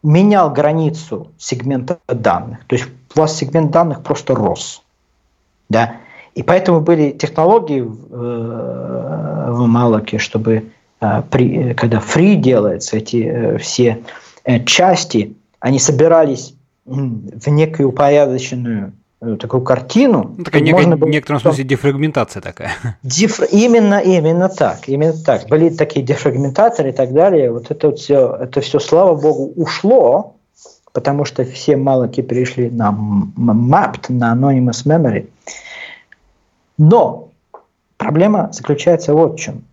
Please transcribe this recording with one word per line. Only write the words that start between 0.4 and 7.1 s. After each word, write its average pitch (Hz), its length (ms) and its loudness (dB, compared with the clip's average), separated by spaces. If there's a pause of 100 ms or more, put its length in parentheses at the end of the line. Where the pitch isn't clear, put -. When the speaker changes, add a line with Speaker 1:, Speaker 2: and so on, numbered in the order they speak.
Speaker 1:
границу 151 760 -2 (100)
сегмента 131 720 -6
данных. 113 600 -4
То 127 80 -2
есть - 120 -4 (280)
у 151 40 2
вас 156 180 0
сегмент 151 340 0
данных 160 300 0
просто - 340 -4
рос. - 460 -4 (880)
Да? 117 280 0 (380)
И 156 80 -8
поэтому 180 380 2
были 156 300 2